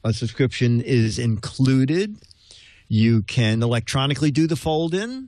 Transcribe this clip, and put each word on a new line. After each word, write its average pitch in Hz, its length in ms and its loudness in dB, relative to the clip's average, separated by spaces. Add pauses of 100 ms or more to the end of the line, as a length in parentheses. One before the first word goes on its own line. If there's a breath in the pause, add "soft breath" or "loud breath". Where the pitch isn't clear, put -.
uh, 113 100 0
subscription 120 680 0
is 113 380 0
included. 131 960 0 (720 loud breath)
You 110 360 4
can 113 400 0
electronically 131 680 0
do 156 160 2
the 160 80 -2
fold-in. 185 720 -4